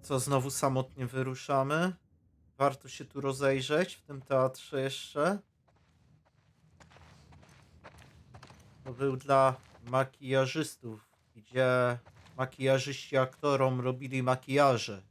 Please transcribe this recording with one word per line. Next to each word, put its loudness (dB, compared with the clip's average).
To 0
znowu 0
samotnie -2
wyruszamy. -2
Warto 0
się -14
tu -12
rozejrzeć 0
w -20
tym -14
teatrze -2
jeszcze. -4
To -10
był -2
dla 4
makijażystów, -2
gdzie 2
makijażyści -2
aktorom 2
robili -4
makijaże. 2